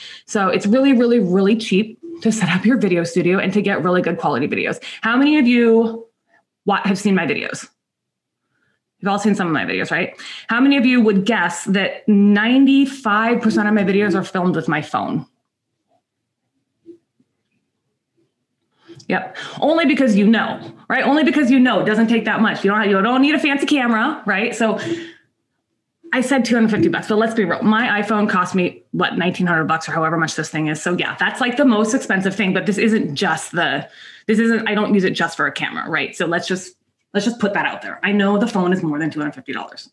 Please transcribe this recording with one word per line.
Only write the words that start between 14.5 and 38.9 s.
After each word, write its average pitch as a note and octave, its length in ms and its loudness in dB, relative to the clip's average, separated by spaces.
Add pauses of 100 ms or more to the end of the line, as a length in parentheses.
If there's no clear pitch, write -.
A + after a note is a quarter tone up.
with D#3+ 140 -4
my D3+ 120 -2
phone? - 440 -6 (3750)
Yep. - 260 -6 (240)
Only E4 260 2
because C4 300 2
you G3 100 4
know, G#3+ 360 0 (260)
right? B3+ 160 -2
Only C#4+ 220 2
because D4 260 2
you C4+ 80 6
know A#3+ 220 4
it - 40 0
doesn't A3 220 2
take A3+ 160 0
that G3 160 -2
much. G3+ 240 0
You G3 80 2
don't G#3+ 80 0
have, G#3 100 0
you F#3+ 120 2
don't B3 200 2
need D4+ 140 4
a - 40 0
fancy C#4+ 260 0
camera, B3+ 600 0
right? G#3+ 300 -2
So A3 240 0 (1300)
I B3+ 80 0
said B3+ 240 0
two - 80 -2
hundred A3+ 160 2
fifty E3+ 200 0
bucks, - 180 -4
but G#3+ 100 0
let's A3+ 160 0
be A3 100 0
real. E3+ 200 -4
My G#3+ 360 0
iPhone G#3 300 -2
cost F3+ 240 -2
me, F3+ 380 -2
what, - 260 -2
nineteen F3+ 300 -2
hundred D#3+ 180 0
bucks D#3+ 240 -4
or D3+ 40 -8
however D#3+ 220 -2
much D#3+ 200 -2
this D#3 120 -6
thing D#3 200 -4
is. D3+ 120 -4
So F3 160 -2
yeah, D#3 240 -4
that's, G3 220 -4
like, B3 160 -2
the C#4+ 80 2
most A3 300 2
expensive F#3+ 400 -2
thing, F#3+ 180 0
but F3 140 -2
this F#3+ 100 0
isn't G#3+ 380 0
just D#3+ 360 -4
the, D3 380 -4 (380)
this G#3+ 100 2
isn't, A3+ 320 0
I G#3 60 0
don't G#3 180 0
use F#3+ 120 2
it D#3+ 100 -2
just E3+ 200 -4
for D3 120 -2
a C#3+ 40 -4
camera, - 380 -8
right? D3+ 260 -4
So F3 120 -4
let's E3+ 200 -4
just, - 280 -6 (400)
let's G3+ 100 -2
just A#3+ 140 -4
put G3 160 -2
that D3+ 100 -2
out - 160 -8
there. - 220 -14
I G3+ 80 0
know G3+ 260 2
the A3+ 80 2
phone F#3+ 280 0
is F#3 100 -2
more D3+ 160 -2